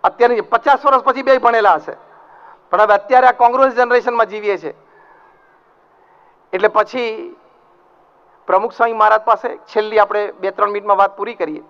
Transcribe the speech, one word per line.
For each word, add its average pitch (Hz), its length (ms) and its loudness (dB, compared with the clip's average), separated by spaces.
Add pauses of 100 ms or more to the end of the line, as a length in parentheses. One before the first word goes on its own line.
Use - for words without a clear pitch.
અત્યારની 233 360 0
પચાસ 277 460 0
વર્ષ 262 140 2
પછી 262 220 -2
બે 262 160 2
ભણેલા 226 340 2
હશે, 156 240 -4 (720)
પણ 185 100 0
હવે 208 140 4
અત્યારે 254 320 2
આ 247 60 4
કોંગ્રુઅન્સ 247 420 2
જનરેશનમાં 240 520 0
જીવીએ 202 320 -6
છીએ. 151 160 -12 (1800)
એટલે 196 160 0
પછી 220 680 -4 (1080)
પ્રમુખ 196 260 0
સ્વામી 233 200 -2
મહારાજ 214 280 2
પાસે 226 360 -2
છેલ્લી 214 420 -4
આપણે 208 340 -2
બે 190 180 -6
ત્રણ 202 160 -4
મિનિટમાં 202 300 -2
વાત 196 200 0
પૂરી 214 180 -8
કરીએ. 156 360 -8